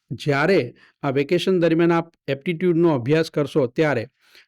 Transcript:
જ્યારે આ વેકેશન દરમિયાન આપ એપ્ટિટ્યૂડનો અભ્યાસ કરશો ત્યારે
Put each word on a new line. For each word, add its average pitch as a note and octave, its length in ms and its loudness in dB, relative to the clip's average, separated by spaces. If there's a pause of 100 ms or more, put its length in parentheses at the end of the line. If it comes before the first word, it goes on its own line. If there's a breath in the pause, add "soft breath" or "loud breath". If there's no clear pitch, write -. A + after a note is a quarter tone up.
(120)
જ્યારે C#3+ 640 0 (300 soft breath)
આ C#3+ 60 -4
વેકેશન E3+ 500 0
દરમિયાન E3+ 320 2
આપ E3 220 -2 (140)
એપ્ટિટ્યૂડનો E3+ 640 0
અભ્યાસ D3+ 420 0
કરશો C#3+ 360 -2
ત્યારે C3 400 -2 (400 soft breath)